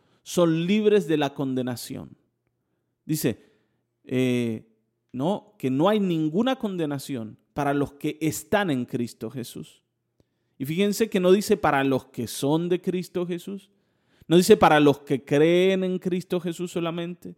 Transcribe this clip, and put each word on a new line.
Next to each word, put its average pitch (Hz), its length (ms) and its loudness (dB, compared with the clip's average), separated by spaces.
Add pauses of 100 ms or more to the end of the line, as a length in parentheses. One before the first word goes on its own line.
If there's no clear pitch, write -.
(220)
son 170 440 0
libres 208 420 2
de 156 80 0
la 139 180 -2
condenación. 127 840 -6 (880)
Dice, 147 480 -4 (520)
eh, 123 640 -2 (440)
¿no? 151 460 -4
que 135 120 -4
no 143 180 2
hay 214 120 2
ninguna 180 560 0
condenación 143 840 -8 (160)
para 139 200 -2
los 143 180 -2
que 151 280 -8
están 170 500 -2
en 127 140 -2
Cristo 117 460 -8
Jesús. - 520 -16 (760)
Y 160 60 -8
fíjense 202 460 0
que 202 100 0
no 180 120 6
dice 202 240 4
para 147 260 0
los 135 240 0
que 120 200 -8
son 160 420 -2
de 175 120 0
Cristo 180 460 -6
Jesús, 180 440 -12 (580)
no 160 80 6
dice 185 200 8
para 156 240 6
los 143 200 6
que 139 240 -4
creen 175 600 2
en 185 140 -2
Cristo 180 420 -4
Jesús 175 320 -8
solamente, 170 640 -8